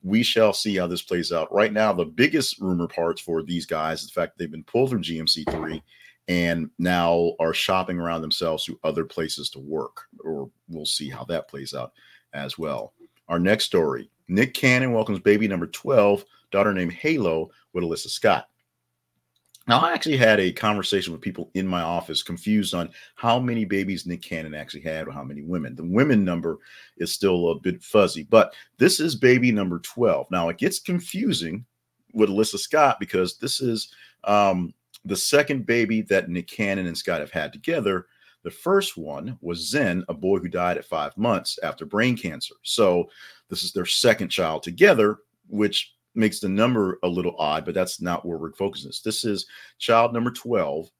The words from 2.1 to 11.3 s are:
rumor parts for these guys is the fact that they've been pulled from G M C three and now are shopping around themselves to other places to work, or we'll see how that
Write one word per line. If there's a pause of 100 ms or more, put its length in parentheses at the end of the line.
rumor
parts
for
these
guys
is
the
fact
that
they've
been
pulled
from
G
M
C
three (460)
and
now
are
shopping
around
themselves
to
other
places
to
work, (200)
or (180)
we'll
see
how
that